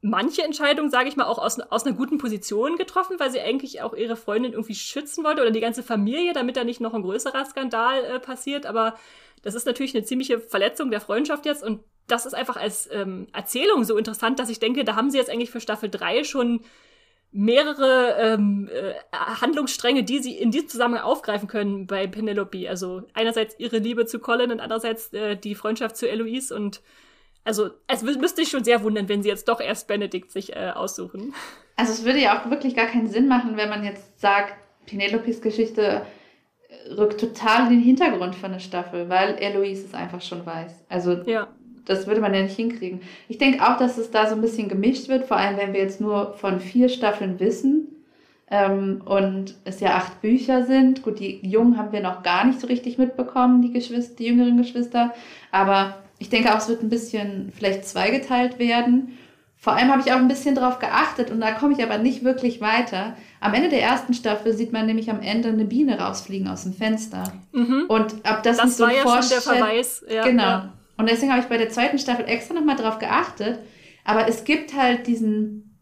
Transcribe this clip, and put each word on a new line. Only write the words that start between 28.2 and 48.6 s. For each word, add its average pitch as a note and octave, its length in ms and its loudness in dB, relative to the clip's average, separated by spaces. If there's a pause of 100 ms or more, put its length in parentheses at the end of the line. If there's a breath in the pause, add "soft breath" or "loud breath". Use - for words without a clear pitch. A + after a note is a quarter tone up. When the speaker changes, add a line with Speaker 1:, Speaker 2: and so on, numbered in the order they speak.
Speaker 1:
ich D#4 80 -2
schon C4 140 -4
sehr A#3 200 4
wundern, G#3+ 260 -2
wenn G3+ 140 0
sie G#3 60 0
jetzt G3 180 -2
doch G3 140 0
erst F#3 260 -6
Benedict G3+ 440 -4
sich, - 240 -10
äh, F#3 200 -8
aussuchen. F#3+ 580 -10 (440 loud breath)
Speaker 2:
Also A3 160 0
es A3+ 100 -6
würde C4 160 2
ja G#3+ 220 4
auch A#3 80 -8
wirklich C4+ 260 -2
gar A3 120 0
keinen A3+ 200 0
Sinn A3 200 2
machen, A#3+ 300 2
wenn G#3 120 0
man G#3 160 -6
jetzt - 340 -12
sagt, G3+ 360 2 (320)
Penelopes G#3 540 -2
Geschichte, A3 600 0 (680 loud breath)
äh, - 260 -18
rückt G#3 280 2
total A#3 440 2
in A#3 120 4
den - 40 8
Hintergrund A#3+ 540 4
von F#3+ 160 -10
der F#3 80 -8
Staffel, F3 500 -8
weil F#3+ 300 2
Eloise G3 460 -2
es - 80 -18
einfach F3 280 -10
schon F3 240 -10
weiß. E3 440 -12
Also F3 240 0 (120)
Speaker 1:
Ja. A3 220 -2 (380)
Speaker 2:
das F#3+ 220 0
würde G#3+ 140 2
man G3 140 2
ja G3 80 2
nicht G3 140 -6
hinkriegen. F#3 440 -6 (280 loud breath)
Ich A3+ 100 -10
denke C4+ 260 4
auch, A#3+ 120 6
dass B3 200 2
es A3+ 140 -6
da G#3+ 160 4
so A3 80 0
ein G#3+ 60 -2
bisschen A3 260 0
gemischt G3 400 0
wird, C4 180 0
vor G#3 120 0
allem G3 200 0
wenn G3 160 -2
wir G3 60 0
jetzt G3 220 -2
nur G#3 320 -2
von F#3 260 -2
vier B3 300 4
Staffeln G#3 500 -2
wissen, C4+ 640 0 (460 soft breath)
ähm, G3 540 2